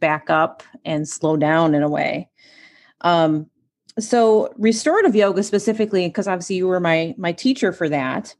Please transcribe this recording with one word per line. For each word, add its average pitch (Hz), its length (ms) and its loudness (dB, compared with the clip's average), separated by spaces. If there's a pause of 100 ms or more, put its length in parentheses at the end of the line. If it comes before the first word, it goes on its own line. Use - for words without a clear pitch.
back 151 280 -2
up, 160 320 0 (240)
and 156 220 -4
slow 156 300 -2
down 156 360 2
in 147 80 2
a 147 80 0
way. 147 380 -4 (760)
Um, 160 460 2 (480)
so 220 640 2
restorative 254 560 2
yoga 196 260 2
specifically, 208 680 -2
'cause 190 160 -4
obviously 185 300 -4
you 185 100 -2
were 185 120 0
my, 165 380 0
my 175 140 -4
teacher 208 420 0
for 165 160 -4
that. 139 500 -4